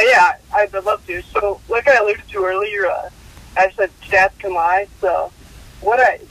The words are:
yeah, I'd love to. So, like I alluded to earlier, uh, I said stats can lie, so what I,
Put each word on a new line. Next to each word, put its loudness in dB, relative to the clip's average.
yeah, 4
I'd 0
love -4
to. -8
So, -2
like -2
I 6
alluded -2
to -6
earlier, -4
uh, -6
I 2
said -4
stats 0
can -8
lie, 0
so -2
what 0
I, 2